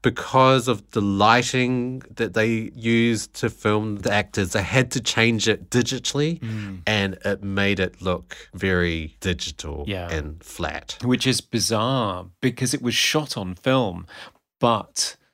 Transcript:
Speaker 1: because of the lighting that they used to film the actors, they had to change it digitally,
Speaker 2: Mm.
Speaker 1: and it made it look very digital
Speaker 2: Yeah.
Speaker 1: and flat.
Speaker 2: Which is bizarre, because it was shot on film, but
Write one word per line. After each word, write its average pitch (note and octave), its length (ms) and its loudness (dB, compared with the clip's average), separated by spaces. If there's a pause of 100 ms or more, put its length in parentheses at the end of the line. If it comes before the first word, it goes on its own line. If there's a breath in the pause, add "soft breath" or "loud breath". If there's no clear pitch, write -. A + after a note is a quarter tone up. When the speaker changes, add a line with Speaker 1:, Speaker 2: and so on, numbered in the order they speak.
Speaker 1:
because C3 640 4
of A2 240 -2
the A2 100 0
lighting B2 1000 2 (140)
that G#2 180 -4
they A2+ 420 0
used A#2 580 2
to A#2 160 -2
film G#2+ 480 0
the G2+ 160 -2
actors, G2+ 400 0
they G#2 80 0
had B2 300 0
to B2 100 -4
change A2+ 460 2
it F#2+ 220 0
digitally, C#3 680 -2
Speaker 2:
Mm. G#2 480 -8
Speaker 1:
and G2 380 0
it G2 180 -2
made G2 360 0
it F2+ 220 -4
look F2+ 360 -4 (160)
very F2 680 0
digital D#2 680 -6
Speaker 2:
Yeah. F2+ 220 -6
Speaker 1:
and D#2 340 -6
flat. - 600 -8
Speaker 2:
Which B2 240 0
is B2 140 0
bizarre, G#2+ 840 -2 (140)
because B2 340 0
it C3 60 -4
was A#2 140 -2
shot - 420 0
on F#2 180 -6
film, G2+ 500 0 (540 loud breath)
but - 560 0 (180)